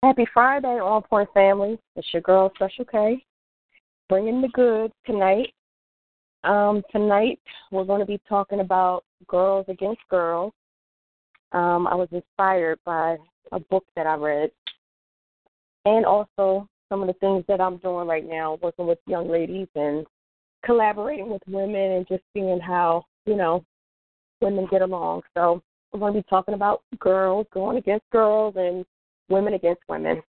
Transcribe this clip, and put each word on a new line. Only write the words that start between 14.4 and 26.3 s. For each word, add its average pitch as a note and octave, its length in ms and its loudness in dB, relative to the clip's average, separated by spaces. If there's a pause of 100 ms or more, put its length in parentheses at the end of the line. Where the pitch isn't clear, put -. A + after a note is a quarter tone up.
and G#3+ 200 4
also G3 600 0 (220)
some G3 120 -4
of F#3+ 60 -4
the F#3 60 -2
things G3 340 -2
that G3 140 0
I'm F#3 160 -2
doing F3 300 -6
right D#3+ 200 -4
now, D#3+ 340 -6
working F3 260 -6
with E3+ 180 0
young F3 240 -4
ladies E3+ 460 -4
and D3 300 -4 (600)
collaborating G#3 640 0
with G3+ 180 -8
women G3 460 -2
and F#3 140 -4
just F#3 160 -6 (100)
seeing F#3 260 -2
how, F3 460 0 (200)
you G#3 100 0
know, F3 280 0 (800)
women G3 280 0
get F#3+ 120 2
along. F3 400 -4 (160)
So F3 240 2 (300)
we're G#3 80 -10
gonna G#3 140 -2
be G#3 100 -2
talking F#3+ 320 0